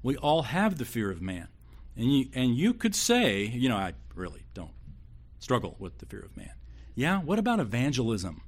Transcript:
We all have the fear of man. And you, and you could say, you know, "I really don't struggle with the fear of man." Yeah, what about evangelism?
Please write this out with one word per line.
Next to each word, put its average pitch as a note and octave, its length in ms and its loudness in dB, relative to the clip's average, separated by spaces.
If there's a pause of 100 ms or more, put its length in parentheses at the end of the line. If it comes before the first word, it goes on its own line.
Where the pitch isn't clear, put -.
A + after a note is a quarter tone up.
We C3 160 0
all D3+ 260 4
have F3 360 2
the A#2+ 60 -4
fear G#2 260 -2
of E2+ 100 -6
man. F2+ 260 -6 (480)
And A#2 160 4
you, C3+ 220 6
and B2+ 220 2
you G3 180 4
could A3 220 2
say, D3 500 4
you A#2+ 240 2
know, A2+ 80 4
"I F#2+ 160 0 (220)
really E2 300 -8 (100)
don't E2+ 180 -10 (640)
struggle A#2 400 0
with F#2 200 -10
the - 60 -14
fear G2+ 160 -12
of - 160 -16
man." F#2+ 160 -14 (400)
Yeah, F3 280 2
what F3 180 2
about A3 200 4
evangelism? A2+ 880 0